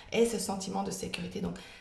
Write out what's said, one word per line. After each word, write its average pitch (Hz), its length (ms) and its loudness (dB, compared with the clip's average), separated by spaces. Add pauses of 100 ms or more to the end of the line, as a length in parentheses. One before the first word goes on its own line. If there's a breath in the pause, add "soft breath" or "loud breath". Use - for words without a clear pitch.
(120 loud breath)
est 233 140 8
ce 220 120 2
sentiment 190 460 0
de 185 80 -2
sécurité. 180 480 -4
Donc, 175 160 -2 (240 loud breath)